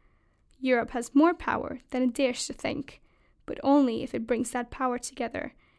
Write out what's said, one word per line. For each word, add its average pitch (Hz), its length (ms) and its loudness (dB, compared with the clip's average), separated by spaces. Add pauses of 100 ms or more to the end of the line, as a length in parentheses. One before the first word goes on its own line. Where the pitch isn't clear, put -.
(600)
Europe 254 300 2
has 240 240 -6
more 302 180 8
power - 480 -4 (100)
than 254 120 0
it 247 120 2
dares 247 320 0
to - 60 -10
think, - 480 -6 (460)
but - 160 -8
only 269 400 4
if 254 100 -8
it 226 140 -4
brings 247 240 -2
that 240 220 -6
power 247 260 -2
together - 560 -8 (240)